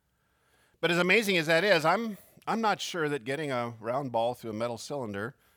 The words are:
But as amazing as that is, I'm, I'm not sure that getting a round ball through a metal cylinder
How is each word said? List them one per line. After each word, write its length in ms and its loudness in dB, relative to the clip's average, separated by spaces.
But 120 0
as 80 2
amazing 400 4
as 80 0
that 160 4
is, 220 4
I'm, 340 0
I'm 160 -2
not 200 0
sure 280 -2
that 160 -2
getting 280 -4
a 260 -2
round 320 -4
ball 240 0
through 160 -10
a 20 -6
metal 240 -4
cylinder 600 -8